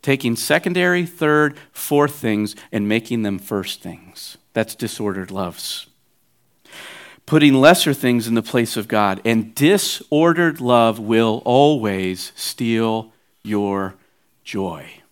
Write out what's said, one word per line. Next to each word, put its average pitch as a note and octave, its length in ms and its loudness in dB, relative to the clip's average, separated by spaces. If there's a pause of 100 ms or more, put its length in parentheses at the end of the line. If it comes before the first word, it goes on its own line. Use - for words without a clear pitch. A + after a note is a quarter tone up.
Taking C3 340 0
secondary, F3+ 680 0
third, D3+ 520 0 (140)
fourth C#3+ 440 0
things G#2+ 400 -2 (160)
and G#2 160 -2
making A2 360 -2
them G2 160 -4
first F#2+ 420 -8
things. - 560 -18 (160)
That's A2 220 -4
disordered G2 560 -8
loves. - 560 -10 (1400)
Putting D3 300 4
lesser D3 380 6
things A#2+ 340 0
in A#2 80 0
the A2 80 0
place A#2 340 -2
of G#2+ 100 -8
God. G2+ 380 0
And A2+ 300 0
disordered E3 1040 2
love A#2 380 4
will A2+ 440 0
always A2 920 0
steal A2+ 760 -4 (300)
your G2 540 -4 (480)
joy. F2+ 580 -10 (100)